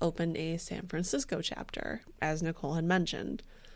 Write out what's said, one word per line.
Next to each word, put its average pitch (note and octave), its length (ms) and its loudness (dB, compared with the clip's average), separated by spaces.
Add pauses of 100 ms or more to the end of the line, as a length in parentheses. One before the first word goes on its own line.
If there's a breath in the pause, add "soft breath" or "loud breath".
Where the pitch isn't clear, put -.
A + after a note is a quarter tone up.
opened E3 360 2
a E3 200 0
San F3+ 320 -4
Francisco F3+ 540 0
chapter, - 600 -4 (180)
as D#3 220 2
Nicole D#3+ 320 0
had E3 100 2
mentioned. - 580 2 (340 soft breath)